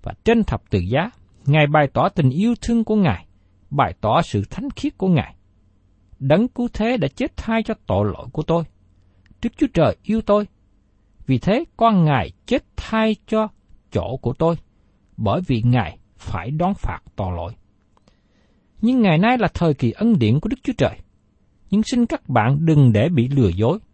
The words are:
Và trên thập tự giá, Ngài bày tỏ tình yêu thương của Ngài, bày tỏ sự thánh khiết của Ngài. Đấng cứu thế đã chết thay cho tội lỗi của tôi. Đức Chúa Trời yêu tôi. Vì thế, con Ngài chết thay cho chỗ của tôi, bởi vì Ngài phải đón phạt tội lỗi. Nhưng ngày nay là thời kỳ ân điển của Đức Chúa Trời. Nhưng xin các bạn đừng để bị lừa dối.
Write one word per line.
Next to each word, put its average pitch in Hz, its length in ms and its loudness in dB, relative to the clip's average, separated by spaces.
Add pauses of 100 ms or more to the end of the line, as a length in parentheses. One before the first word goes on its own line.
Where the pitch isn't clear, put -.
Và - 120 -12 (100)
trên 226 200 4
thập - 260 -6
tự 104 80 2
giá, 127 320 -2 (360)
Ngài 147 200 4
bày 147 260 2
tỏ 143 160 0
tình 143 220 2
yêu 202 300 0
thương 233 240 0
của 214 120 -2
Ngài, 151 300 0 (440)
bày 160 300 -2
tỏ 123 220 2
sự 101 280 -4
thánh 254 260 -10
khiết - 220 -8
của 190 100 -2
Ngài. 156 260 0 (840)
Đấng 165 300 2
cứu 240 240 -6
thế 233 240 -2
đã 196 120 -2
chết - 280 -6
thay 226 260 -4
cho 220 120 -6 (120)
tội 101 180 0
lỗi - 280 -6
của 151 100 -6
tôi. 160 220 -2 (760)
Đức 240 140 -4
Chúa 294 180 0
Trời 156 280 2
yêu 220 180 -2
tôi. 208 260 0 (800)
Vì 131 120 0
thế, 233 260 0 (120)
con 214 280 4
Ngài 131 280 0 (140)
chết - 180 -2 (120)
thay 220 400 -2 (100)
cho 220 220 -2 (440)
chỗ 95 240 -4
của 120 160 -4
tôi, 165 240 0 (600)
bởi 107 300 -2
vì 117 160 0
Ngài 120 360 0 (200)
phải 95 320 -8
đón 175 240 -2
phạt - 260 -6 (160)
tội 92 200 -4
lỗi. 85 160 -8 (1300)
Nhưng 247 220 2
ngày 170 160 4
nay 240 200 2
là 196 160 0
thời 160 200 0
kỳ 120 160 -2
ân 214 280 0
điển 117 220 2
của 214 80 -6
Đức 254 140 -2
Chúa 269 160 -4
Trời. - 200 -2 (720)
Nhưng 208 120 2
xin 240 240 0
các - 220 -8
bạn 135 380 2
đừng 147 260 6
để 107 160 4
bị 131 200 0
lừa 135 200 2
dối. 110 300 0 (140)